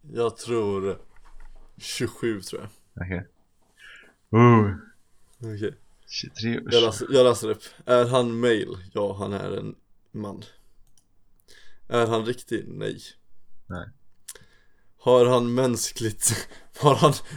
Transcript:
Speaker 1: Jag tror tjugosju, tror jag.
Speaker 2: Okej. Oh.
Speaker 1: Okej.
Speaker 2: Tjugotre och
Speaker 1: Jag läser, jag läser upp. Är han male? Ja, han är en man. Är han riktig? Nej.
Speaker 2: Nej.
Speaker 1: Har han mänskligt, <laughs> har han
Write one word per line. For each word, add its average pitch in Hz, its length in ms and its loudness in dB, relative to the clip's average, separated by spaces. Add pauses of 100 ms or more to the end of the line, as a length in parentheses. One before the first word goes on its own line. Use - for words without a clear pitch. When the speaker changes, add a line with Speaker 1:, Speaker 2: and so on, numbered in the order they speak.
(120)
Speaker 1:
Jag 117 240 -2
tror 101 600 -4 (800)
tjugosju, 113 640 -6
tror - 220 -12
jag. 110 80 -16 (360)
Speaker 2:
Okej. 90 220 -6 (1000)
Oh. 110 440 6 (640)
Speaker 1:
Okej. 107 360 -8 (320)
Speaker 2:
Tjugotre - 600 -6
och 117 60 -4
Speaker 1:
Jag 117 100 6
läser, 110 280 -2
jag 127 140 8
läser 113 260 2
upp. - 120 -6 (240)
Är 123 220 6
han 120 320 0
male? 113 380 0 (140)
Ja, 101 260 -2
han 101 140 -6
är 98 240 -6
en 104 180 -10 (380)
man. 101 300 -12 (1500)
Är 117 180 2
han 113 180 -2
riktig? 110 440 -6
Nej. 104 300 -8 (680)
Speaker 2:
Nej. 90 200 -10 (1120)
Speaker 1:
Har 123 280 6
han 120 280 2
mänskligt, 117 960 -2 (120)
<laughs> - 200 -18
har 139 140 6
han 143 180 6 (240)